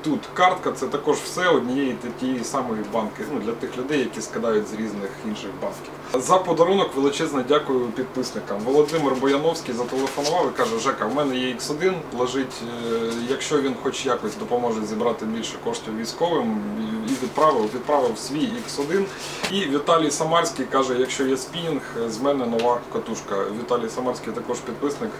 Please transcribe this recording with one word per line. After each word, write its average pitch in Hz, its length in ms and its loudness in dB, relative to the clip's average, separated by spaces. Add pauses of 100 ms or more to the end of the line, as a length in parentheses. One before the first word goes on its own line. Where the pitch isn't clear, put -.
тут 139 160 0 (140)
картка, 180 380 4
це 123 160 -4
також 139 300 2
все 180 320 0
однієї 127 440 2
та 110 140 -6 (120)
тієї 127 240 -2
самої 117 380 -2 (120)
банки, 110 300 -2 (100)
ну, 123 60 0
для 107 120 -4
тих - 260 -6
людей, 135 220 0
які 113 220 -2
скидають 110 460 0
з 107 60 -8
різних 104 360 -4 (180)
інших 104 220 -6 (120)
банків. - 300 -8 (220)
За 135 240 4
подарунок 180 580 4
величезне 139 520 2
дякую 135 380 4
підписникам. 113 720 -4
Володимир 143 560 4
Бояновський 139 600 2
зателефонував 135 800 0
і - 40 -4
каже: 113 220 2
"Жека, 117 260 0
в 117 100 0
мене 139 220 2
є 127 120 0
Ікс 117 200 -4
один, 175 260 2 (240)
лежить, 127 420 0 (320)
е, 113 180 0 (180)
якщо 139 320 2
він 131 220 0
хоч 131 220 -2
якось 113 320 0
допоможе 113 480 0
зібрати 110 400 0
більше 113 380 -4
коштів 110 340 -4
військовим", 117 640 0 (180)
і, 110 320 -2
і 135 120 2
відправив, 135 420 4
відправив 123 520 2
свій 143 260 -2
Ікс 117 360 -4
один. 180 260 2 (460)
І 196 140 0
Віталій 147 460 4
Самарський 160 540 2
каже: 127 340 2
"Якщо 131 280 2
є 131 100 2
спінінг, 165 440 -4 (280)
з 110 120 -4
мене 139 240 2
нова 117 360 2 (120)
катушка". 107 520 -2 (140)
Віталій 117 300 0
Самарський 120 440 -4
також 117 260 -4
підписник 120 600 -4